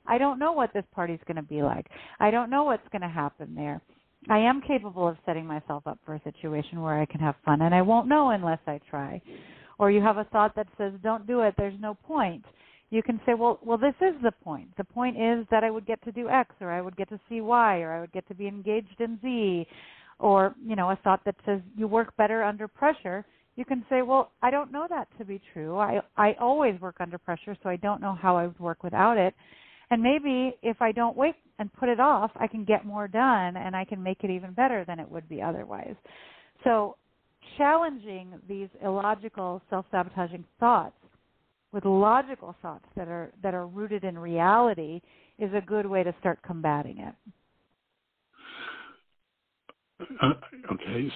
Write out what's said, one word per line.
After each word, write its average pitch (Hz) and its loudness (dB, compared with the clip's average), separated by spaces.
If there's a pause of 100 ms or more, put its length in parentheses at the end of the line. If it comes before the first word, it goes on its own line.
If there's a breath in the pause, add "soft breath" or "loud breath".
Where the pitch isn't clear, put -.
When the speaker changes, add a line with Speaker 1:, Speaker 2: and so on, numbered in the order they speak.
Speaker 1:
I 240 4
don't 262 0
know 311 2
what 269 0
this 202 -4
party's 170 -4
gonna 160 -6
be 151 -4
like. 139 0 (340 loud breath)
I 208 6
don't 233 0
know 277 2
what's 262 0
gonna 180 -6
happen 156 -6
there. 147 -6 (500 soft breath)
I 214 6
am 254 4
capable 202 -2
of 165 -2 (120)
setting 160 -4
myself 151 -8
up - -10
for 156 -10
a 151 -12
situation 151 -8
where 156 0
I 151 2
can 151 -4
have 151 0 (100)
fun, 151 4
and 170 4
I 185 6
won't 226 4
know 285 4
unless 170 -2
I 147 -6 (100)
try." 143 -8 (560 loud breath)
Or 202 4
you 208 6
have 208 4
a 214 -2
thought 208 2
that 214 -4 (100)
says, 196 -4 (100)
"Don't 220 -2
do 247 0
it, 208 4
there's 202 -4
no 214 -8
point." 226 -4 (460 soft breath)
You 220 0
can 226 -2
say, 247 4
"Well, 233 2
well, 226 0
this 262 2
is 370 2
the 233 2
point. - -10
The 202 -6
point 240 -4
is 226 0
that 220 4
I 226 2
would 220 -6
get 226 -4
to 233 -10
do 233 -6
X, 254 0
or 180 -6
I 175 -4
would 180 -10
get 196 -6
to 208 -12
see 226 -6
Y, 220 4
or 160 -6
I 165 -6
would 170 -12
get 185 -8
to 202 -12
be 196 -8
engaged 202 -4
in 233 -4
Z." 208 -2 (520 loud breath)
Or, 196 6
you 220 -6
know, 185 2
a 190 0
thought 190 2
that 202 -2 (100)
says, 202 0 (140)
"You 220 -2
work 220 0
better 220 2
under 208 -4
pressure." 208 -2 (320 soft breath)
You 254 -8
can 254 -4
say, 254 2
"Well, 254 2 (100)
I 240 4
don't 277 -2
know 294 -6
that 330 -6
to 226 -12
be 196 -10 (140)
true. 160 -6
I, 202 0 (140)
I 214 6
always 247 2
work 180 -10
under 175 -8
pressure, 180 -8
so 196 -6
I 180 -2
don't 202 -2
know 196 -4
how 180 2
I 175 0
would 175 -12
work 170 -6
without 196 4
it. 190 2 (560 soft breath)
And 233 2
maybe 262 0
if 226 -2
I 226 4
don't 233 -2
wait 311 2 (240)
and 208 -8
put 247 0
it 226 2
off, 240 4
I 226 0
can 220 -8
get 202 2
more 208 -6
done 202 2
and 185 -6
I 185 -4
can 190 -8
make 185 -4
it 196 -2
even 185 -8
better 226 2
than 170 -8
it 156 -12
would 160 -12
be 160 -8
otherwise." - -6 (680 loud breath)
So 220 2 (640)
challenging 240 0
these 196 -8 (120)
illogical, 196 -2
self-sabotaging 180 -4 (140)
thoughts 226 4 (800)
with 202 -4
logical 214 4
thoughts 160 -14 (100)
that 180 -10
are, 170 -10 (120)
that 190 -2
are 180 -6
rooted 202 -8
in 180 -6
reality 170 2 (360 soft breath)
is 202 -4
a 202 0
good 202 -2
way 190 0
to 175 -2
start 175 -2
combating 156 -4
it. - -14 (3000 loud breath)
Speaker 2:
Uh, - 4 (380)
okay, 120 -6